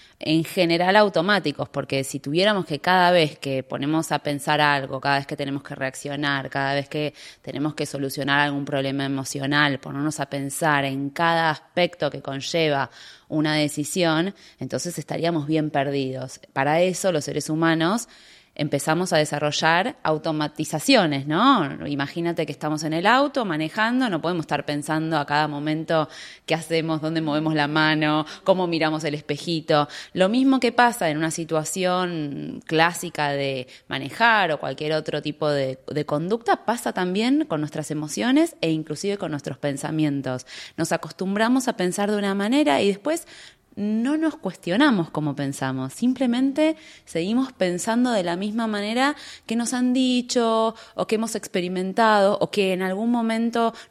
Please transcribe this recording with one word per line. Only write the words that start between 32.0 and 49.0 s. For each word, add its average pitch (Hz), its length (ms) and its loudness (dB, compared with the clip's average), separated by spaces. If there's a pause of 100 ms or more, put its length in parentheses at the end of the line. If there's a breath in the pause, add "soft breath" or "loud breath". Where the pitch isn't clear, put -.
clásica 160 640 2
de 135 360 -2 (220 loud breath)
manejar 175 640 2
o 143 80 -2
cualquier 147 320 -4
otro 156 280 -2
tipo 151 300 -2
de, 135 380 0
de 147 180 -4
conducta, 202 580 0
pasa 240 280 -2
también 220 540 0
con 151 140 -2
nuestras 151 300 -6
emociones 226 720 0
e 165 100 2
inclusive 160 480 -2
con 165 140 -6
nuestros 147 260 -6
pensamientos. 143 880 -2 (300 loud breath)
Nos 165 160 0
acostumbramos 208 760 0
a 247 100 -2
pensar 185 340 0
de 208 80 0
una 196 180 0
manera 269 460 2
y 202 60 4
después 294 380 -2 (500 loud breath)
no 226 400 0
nos 311 200 0
cuestionamos 190 720 2
cómo 151 240 -2
pensamos, 131 580 -4
simplemente 262 840 2 (280 loud breath)
seguimos 220 480 -2
pensando 226 600 0
de 196 100 2
la 175 140 -2
misma 214 300 -4
manera 220 500 0 (300 loud breath)